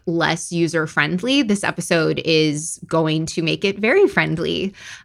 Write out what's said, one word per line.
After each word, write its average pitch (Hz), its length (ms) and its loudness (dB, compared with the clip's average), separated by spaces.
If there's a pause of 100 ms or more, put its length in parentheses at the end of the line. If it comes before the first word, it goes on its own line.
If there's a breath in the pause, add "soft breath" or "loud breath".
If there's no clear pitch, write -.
less 165 460 -2
user-friendly, 170 920 0
this 208 220 0
episode 156 600 0
is 156 640 0
going 160 400 0
to 170 160 -4
make 156 240 -2
it 196 140 -2
very 311 280 4
friendly 160 680 -2 (300 loud breath)